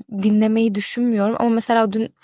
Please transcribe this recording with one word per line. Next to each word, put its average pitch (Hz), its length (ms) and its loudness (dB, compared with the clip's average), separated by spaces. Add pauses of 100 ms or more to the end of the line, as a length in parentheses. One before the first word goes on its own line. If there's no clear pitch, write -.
(220)
dinlemeyi 214 520 2
düşünmüyorum 220 640 -2
ama 233 100 0
mesela 226 440 0
dün, 220 320 -6